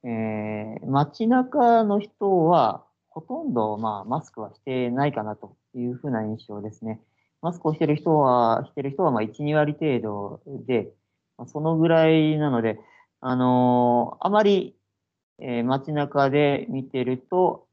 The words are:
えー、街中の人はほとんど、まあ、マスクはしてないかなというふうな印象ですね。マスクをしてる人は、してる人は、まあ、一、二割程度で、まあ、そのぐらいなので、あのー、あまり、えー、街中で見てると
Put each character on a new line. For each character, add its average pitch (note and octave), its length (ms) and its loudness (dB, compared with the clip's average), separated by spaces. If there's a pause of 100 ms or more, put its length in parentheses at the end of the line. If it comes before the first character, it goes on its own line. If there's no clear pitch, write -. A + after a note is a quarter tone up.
え G#2+ 800 -6
ー、 - 60 -8
街 D3 380 0
中 B3 560 4
の G3+ 160 2
人 F#3+ 480 0
は B2 360 2 (260)
ほ D#3+ 120 -14
と C#4 220 -10
ん C#4 100 -4
ど、 G#2+ 240 -2
ま G#2+ 220 -4
あ、 G2 60 -14
マ C3+ 180 -6
ス - 80 -20
ク A2+ 100 -14
は G#2 140 -12
し - 60 -20
て B2+ 280 -4
な C3 160 0
い D3 80 -2
か A#2 80 -6
な B2 140 -8
と - 200 -20 (200)
い B2 100 -6
う B2 80 -4
ふ B2 120 -12
う D3 40 -4
な A2+ 140 -2
印 A2 240 -8
象 G#2 120 -12
で G#2 120 -10
す - 120 -20
ね。 A2 160 -8 (440)
マ F3 100 -2
ス F3 60 -14
ク - 80 -4
を D#3 80 0
し - 20 -20
て D#3+ 80 0
る D3+ 100 2
人 D#3 220 0
は、 B2 480 2
し - 80 -20
て C#3+ 80 -8
る C#3 80 -6
人 C#3 140 -4
は、 D#3+ 80 2
ま A#2 80 0
あ、 - 20 -2
一、 A2 220 -8
二 D3 100 -2
割 D3+ 200 2
程 D3 260 -2
度 G#2 420 -8 (240)
で、 A#2 240 0 (480)
ま A#2 60 -16
あ、 - 40 -14
そ D3+ 140 -10
の D#3+ 160 0
ぐ D#3+ 100 4
ら D#3+ 220 6
い D#3 300 4
な D3+ 100 0
の A#2+ 140 0
で、 A2 160 -2 (400)
あ B2+ 160 -4
の B2 880 2
ー、 - 40 -8
あ F#3 60 0
ま G#3 100 4
り、 G3+ 340 0 (600)
え A#2+ 220 -4
ー、 A#2 40 -2
街 C3+ 300 -2
中 C#3+ 380 0
で C#3+ 380 2
見 C3+ 160 -6
て B2+ 200 -4
る B2+ 140 -4
と - 540 -2